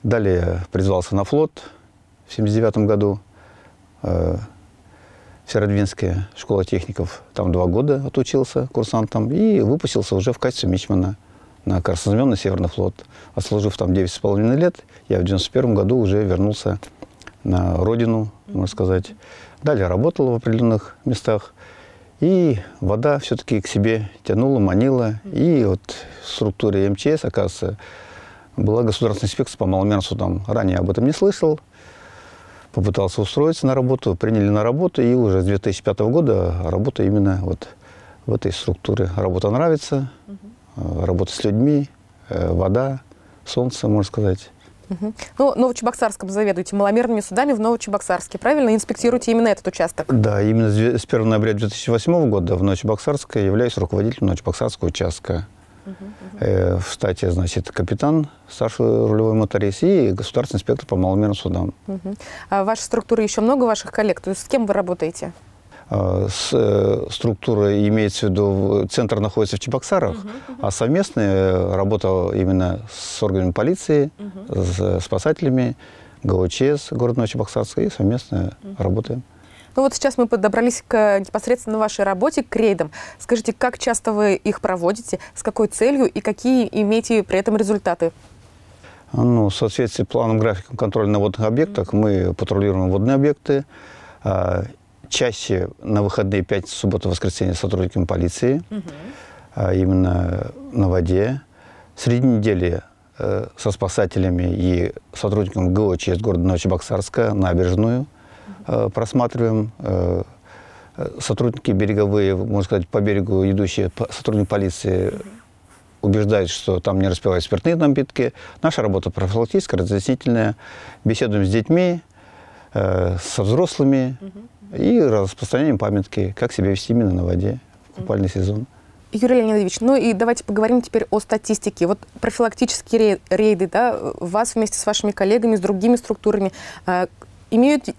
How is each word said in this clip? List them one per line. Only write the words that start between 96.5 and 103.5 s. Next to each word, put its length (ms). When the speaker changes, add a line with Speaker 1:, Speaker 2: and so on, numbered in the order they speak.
Speaker 1:
суббота, 340
воскресенье 440
с 60
сотрудниками 460
полиции, 640
Speaker 2:
Мгм. 140
Speaker 1:
а 180
именно 800
на 180
воде. 520
Среди 320
недели, 540
э, 280